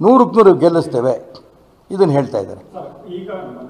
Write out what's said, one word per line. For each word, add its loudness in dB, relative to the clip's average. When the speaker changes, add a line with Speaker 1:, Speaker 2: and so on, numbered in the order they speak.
Speaker 1:
ನೂರಕ್ಕೆ 4
ನೂರು 6
ಗೆಲ್ಲಿಸ್ತೇವೆ, -2
ಇದನ್ನು 0
ಹೇಳ್ತಾ -2
ಇದ್ದಾರೆ. -10
Speaker 2:
ಸರ್, -20
ಈಗ -14